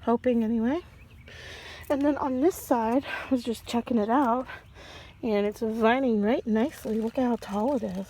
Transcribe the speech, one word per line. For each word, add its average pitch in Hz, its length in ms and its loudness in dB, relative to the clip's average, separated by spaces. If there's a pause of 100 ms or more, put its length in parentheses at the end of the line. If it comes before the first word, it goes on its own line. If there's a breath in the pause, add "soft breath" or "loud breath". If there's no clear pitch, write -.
Hoping 233 420 2
anyway. 233 360 0 (1080 loud breath)
And 277 140 0
then 285 140 4
on 254 240 -2
this 339 140 4
side, 240 500 0
I - 300 -6
was 247 80 2
just 233 240 -6
checking 240 320 0
it 208 120 2
out, 254 360 2 (760 loud breath)
and 208 240 2
it's 208 140 -2
vining 226 600 2
right 226 240 2
nicely. 220 540 0
Look 226 180 -4
at 262 60 2
how 240 120 2
tall 214 400 -2
it 220 60 0
is. 190 280 -6